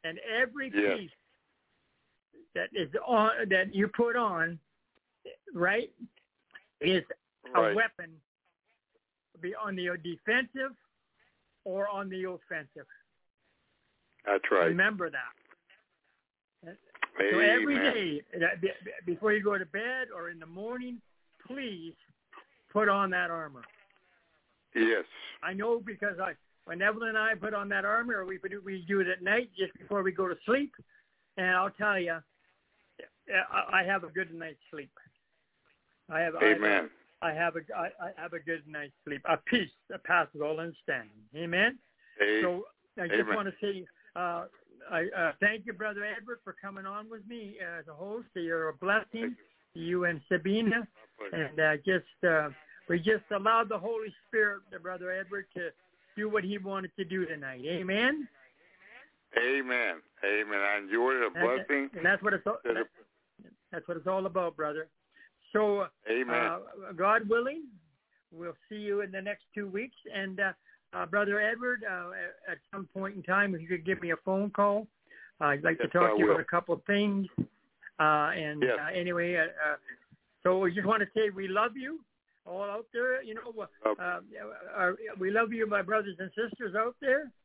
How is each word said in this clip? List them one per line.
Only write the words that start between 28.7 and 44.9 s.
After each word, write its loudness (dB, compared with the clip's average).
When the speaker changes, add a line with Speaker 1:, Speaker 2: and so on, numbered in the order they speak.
Speaker 1:
do 2
it 2
at -2
night 0
just -2
before -2
we 2
go 0
to -2
sleep, 2
and 0
I'll 4
tell 0
you, -2
I, 2
I 2
have 0
a -12
good -6
night's -12
sleep. -14
I 0
have, 0
I 2
have 6
a, 0
Speaker 2:
Amen. 4
Speaker 1:
I 0
have 0
a, -4
I, -2
I -8
have -10
a -6
good -6
night's -10
sleep, -8
a 6
peace 2
that -12
passes 2
all -2
understanding. -6
Amen? 2
Speaker 2:
A-, 4
Speaker 1:
So 0
I -2
just 4
Speaker 2:
amen. 2
Speaker 1:
wanna -2
say, -4
uh, -4